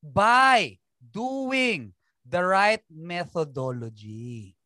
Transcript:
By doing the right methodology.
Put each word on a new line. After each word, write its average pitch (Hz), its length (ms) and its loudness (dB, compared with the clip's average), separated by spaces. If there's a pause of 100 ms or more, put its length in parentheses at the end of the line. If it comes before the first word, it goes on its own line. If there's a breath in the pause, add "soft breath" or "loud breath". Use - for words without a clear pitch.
By 208 720 4 (240)
doing 240 960 -4 (300)
the 175 180 -2
right 196 480 2
methodology. 123 1700 -8